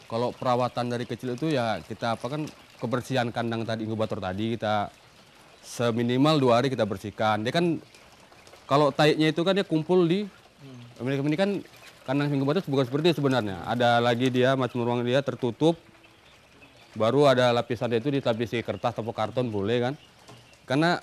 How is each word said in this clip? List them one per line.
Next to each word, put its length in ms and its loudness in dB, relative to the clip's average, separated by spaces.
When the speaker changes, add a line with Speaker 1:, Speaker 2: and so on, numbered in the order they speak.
Speaker 1:
Kalau 240 -6
perawatan 560 -2
dari 160 -6
kecil 320 -8
itu 140 -2
ya 320 -2
kita 340 -4
apa 80 -10
kan, 160 -6
kebersihan 480 -2
kandang 320 -4
tadi, 240 -6
inkubator 320 -4
tadi 400 -6
kita 320 -2
seminimal 800 2
dua 160 6
hari 140 0
kita 160 0
bersihkan. 560 -2
Dia 100 -4
kan 240 0
kalau 280 4
taiknya 400 4
itu 140 -2
kan 100 2
dia 80 0
kumpul 400 2
di, 220 0
Speaker 2:
Hmm. 480 -12
Speaker 1:
ini, 160 -2
ini 160 0
kan 120 2
kandang 320 0
inkubator 320 0
bukan 220 0
seperti 260 2
itu 80 -4
sebenarnya. 400 0
Ada 400 2
lagi 240 2
dia 320 2
macam 240 -2
ruang 240 0
dia 160 2
tertutup, 560 -2
baru 320 6
ada 240 4
lapisan 400 -2
itu 160 0
dilapisi 540 -2
kertas 340 -4
atau 160 -6
karton 380 -2
boleh 340 0
kan. 80 -2
Karena 360 2